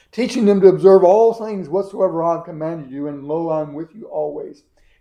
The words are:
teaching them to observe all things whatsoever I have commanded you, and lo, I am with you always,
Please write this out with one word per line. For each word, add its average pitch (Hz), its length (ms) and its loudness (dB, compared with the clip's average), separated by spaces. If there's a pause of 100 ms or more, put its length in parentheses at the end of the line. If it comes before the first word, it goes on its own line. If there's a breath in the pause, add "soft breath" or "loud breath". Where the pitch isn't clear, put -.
(120)
teaching 240 340 -2
them 202 160 2
to 190 60 10
observe 180 360 6
all 220 300 4
things 214 340 -10
whatsoever 180 540 -4
I 170 140 -2
have 160 100 -12
commanded 160 440 -10
you, 143 160 -10
and 143 220 -12
lo, 165 220 -6
I 156 100 -4
am 147 140 -10
with 160 200 -14
you 226 120 -20
always, 151 560 -10 (380)